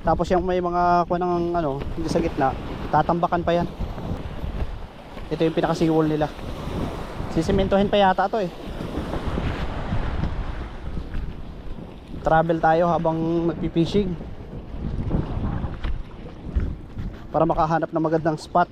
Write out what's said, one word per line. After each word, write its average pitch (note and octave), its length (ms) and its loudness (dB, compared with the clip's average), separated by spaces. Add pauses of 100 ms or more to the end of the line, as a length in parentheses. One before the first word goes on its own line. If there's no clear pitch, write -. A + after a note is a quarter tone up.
Tapos E3 260 2
yung F3+ 140 4
may F#3 160 2
mga F3 480 4
kuha F3 80 2
ng, F3 400 0
ano, C#3+ 240 0 (160)
yung D#3 160 -2
sa - 80 2
gitna, D#3 320 2 (400)
tatambakan E3+ 500 2
pa E3+ 140 2
yan. E3+ 120 0 (1600)
Ito E3 160 2
yung D#3+ 100 0
pinaka-seawall D#3+ 540 4
nila. D3+ 160 2 (1040)
Sisimentohin F#3+ 560 4
pa G3+ 160 6
yata F#3+ 240 4
to, G#3+ 160 0
eh. E3+ 80 -2 (3750)
Travel D#3+ 380 4
tayo E3 320 4
habang E3 580 2
nagpi-fishing E3+ 600 0 (3250)
para D#3 160 4
makahanap D#3+ 480 2
ng D#3+ 80 2
magandang D#3 340 2
spot. F3 340 2